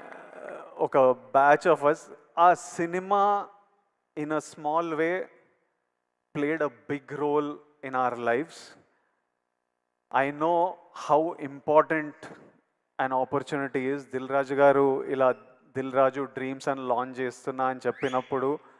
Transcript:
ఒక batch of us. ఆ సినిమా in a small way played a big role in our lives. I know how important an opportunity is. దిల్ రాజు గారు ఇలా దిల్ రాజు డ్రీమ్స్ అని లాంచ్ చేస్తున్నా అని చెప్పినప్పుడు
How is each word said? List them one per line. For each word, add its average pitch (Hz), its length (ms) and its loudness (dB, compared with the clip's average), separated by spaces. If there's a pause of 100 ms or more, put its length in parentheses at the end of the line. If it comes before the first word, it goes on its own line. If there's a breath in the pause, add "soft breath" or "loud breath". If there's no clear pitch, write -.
(800)
ఒక 156 180 -2 (400)
batch 147 400 6
of 139 100 0
us. 156 100 4 (420)
ఆ 175 160 8
సినిమా 190 920 -2 (720)
in 151 80 -6
a 156 100 -2
small 160 560 -4
way 165 260 0 (1160)
played 151 240 -2
a 143 80 -2 (220)
big 139 280 -8
role 147 300 0 (360)
in 131 80 -6
our 123 220 0
lives. 120 600 -4 (1500)
I 139 80 -2
know 170 400 0 (400)
how 156 300 2
important 151 880 0 (800)
an 131 180 -2
opportunity 135 680 -4
is. 143 40 -4
దిల్ 131 300 -8
రాజు 135 260 0
గారు 139 500 6
ఇలా 131 280 2 (440)
దిల్ 131 160 -6
రాజు 131 300 2
డ్రీమ్స్ 131 460 -8
అని 135 200 -4
లాంచ్ 127 300 -4
చేస్తున్నా 131 480 -4
అని 127 200 -4
చెప్పినప్పుడు 131 720 -2 (220 soft breath)